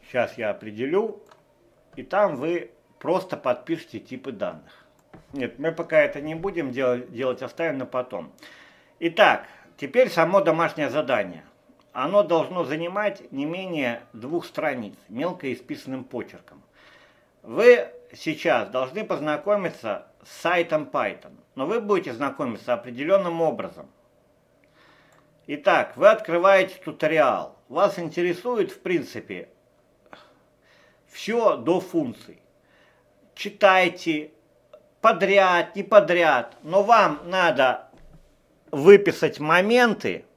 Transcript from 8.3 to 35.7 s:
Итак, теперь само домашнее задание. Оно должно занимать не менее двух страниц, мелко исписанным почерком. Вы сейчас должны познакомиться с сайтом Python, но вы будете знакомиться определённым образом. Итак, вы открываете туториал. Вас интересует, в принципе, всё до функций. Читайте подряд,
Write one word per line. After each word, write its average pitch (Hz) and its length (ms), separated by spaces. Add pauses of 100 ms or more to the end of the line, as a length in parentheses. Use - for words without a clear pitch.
Итак, 165 460 (320)
теперь 214 320
само 180 320
домашнее 160 480
задание. 113 540 (500)
Оно 180 300
должно 165 400
занимать 175 680
не 139 140
менее 160 560 (120)
двух 147 340
страниц, 131 480 (120)
мелко 143 460
исписанным 131 500
почерком. - 600 (800)
Вы 214 440 (280)
сейчас 135 540
должны 131 360
познакомиться 156 1000 (160)
с - 180
сайтом 170 500
Python, 107 420 (200)
но 135 140
вы 220 120
будете 202 340
знакомиться 127 600
определённым 165 680
образом. 107 460 (1600)
Итак, 147 500
вы 151 140
открываете 170 720
туториал. 147 720 (120)
Вас 185 320
интересует, 175 720
в - 100
принципе, 120 680 (1600)
всё 214 460
до 151 220
функций. 147 600 (920)
Читайте 185 1000 (680)
подряд, 190 760